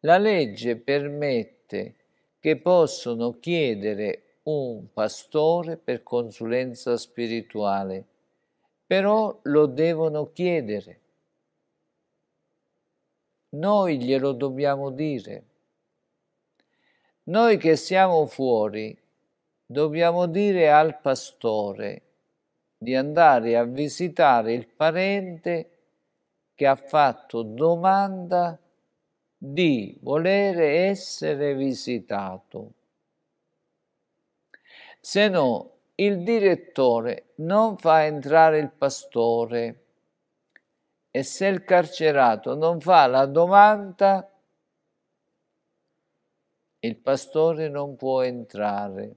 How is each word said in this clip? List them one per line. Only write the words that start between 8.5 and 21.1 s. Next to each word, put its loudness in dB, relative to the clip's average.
però 0
lo 4
devono -2
chiedere. -4
Noi 0
glielo 0
dobbiamo -4
dire. -8
Noi 2
che 4
siamo 2
fuori, -2
dobbiamo 0
dire 2
al 4
pastore -6